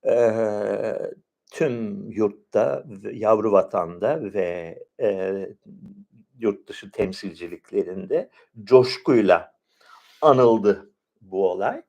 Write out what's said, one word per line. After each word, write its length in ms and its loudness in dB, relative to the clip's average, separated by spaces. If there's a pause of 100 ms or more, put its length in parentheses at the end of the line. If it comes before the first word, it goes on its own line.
Ee, 880 0 (520)
tüm 600 -6
yurtta, 760 -2 (280)
yavru 400 2
vatanda 800 0
ve, 440 -4 (220)
e, 320 -2 (1040)
yurt 300 -4
dışı 220 -18
temsilciliklerinde 1400 -6 (340)
coşkuyla 920 4 (680)
anıldı 680 4 (300)
bu 300 -2
olay. 380 -4